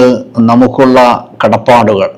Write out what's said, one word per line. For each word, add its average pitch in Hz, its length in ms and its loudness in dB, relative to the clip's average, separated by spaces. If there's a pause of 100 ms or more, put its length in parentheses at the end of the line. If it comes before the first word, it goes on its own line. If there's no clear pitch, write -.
(400)
നമുക്കുള്ള 123 880 0 (180)
കടപ്പാടുകൾ, 104 720 0